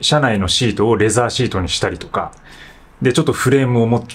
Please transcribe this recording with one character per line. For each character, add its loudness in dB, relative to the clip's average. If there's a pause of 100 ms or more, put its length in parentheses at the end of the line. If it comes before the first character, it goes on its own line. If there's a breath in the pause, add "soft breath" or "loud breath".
車 2
内 0
の 0
シ 0
ー -2
ト 2
を 4
レ 2
ザ 0
ー -4
シ -2
ー -4
ト -2
に -4
し -6
た -2
り -8
と -14
か、 -6 (720 loud breath)
で、 2
ち 2
ょ 2
っ -2
と 0
フ -2
レ 4
ー 2
ム 2
を 4
も-、 0 (100)